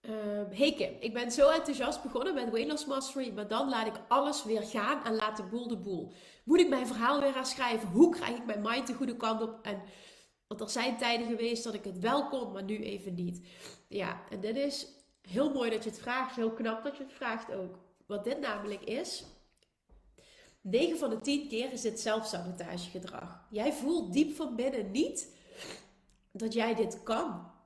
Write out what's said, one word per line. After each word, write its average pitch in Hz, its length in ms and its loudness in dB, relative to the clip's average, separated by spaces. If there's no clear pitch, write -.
Ehm, 208 480 -4
hey 277 240 4
Kim, - 260 -2
ik 226 120 -4
ben 240 180 -2
zo 285 180 10
enthousiast 294 540 2
begonnen 277 320 0
met 240 160 0
Weight 226 200 2
Loss 294 160 -2
Mastery, 269 460 -2
maar 202 160 -6
dan 247 200 2
laat 240 180 2
ik 214 220 -4
alles 285 360 4
weer 214 180 2
gaan 233 420 0
en 226 100 0
laat 214 220 0
de 208 60 -6
boel 233 260 -6
de 233 80 -2
boel. 180 360 -6
Moet 330 160 8
ik 339 80 8
mijn 254 180 2
verhaal 240 340 2
weer 277 140 4
herschrijven? 240 540 0
Hoe 247 260 8
krijg - 220 -2
ik - 80 -8
mijn 208 180 -2
mind 240 240 0
de 247 80 -4
goede 240 220 -2
kant 226 260 0
op? 226 200 -4
En, 190 200 -6
want 214 140 -10
er 214 100 -6
zijn 240 260 0
tijden 233 300 0
geweest 226 380 0
dat 220 100 -4
ik 202 100 -8
het 180 140 -8
wel 262 300 2
kon, 233 240 -4
maar 196 100 -8
nu 214 220 -4
even 196 300 -6
niet. 175 320 -4
Ja, - 320 -4
en 202 100 -8
dit 220 160 -2
is 277 300 -2
heel 262 320 0
mooi 240 180 0
dat 214 140 -2
je 220 60 -2
het - 80 -12
vraagt, 247 380 -2
heel 226 160 2
knap 226 320 -4
dat 277 120 -4
je 277 60 -10
het 269 100 -12
vraagt 226 400 -6
ook. 185 260 -8
Wat 202 180 -6
dit 277 160 -2
namelijk 208 440 -4
is, - 400 -4
negen 294 380 2
van 262 120 0
de 220 100 -2
tien 285 280 0
keer 247 240 -2
is 240 80 -6
dit 220 200 -2
zelfsabotagegedrag. 175 1500 -4
Jij 220 220 0
voelt 269 400 0
diep 294 240 4
van 254 200 -4
binnen 220 340 0
niet - 440 -2
dat 220 200 -2
jij 226 220 4
dit - 280 0
kan 240 500 -2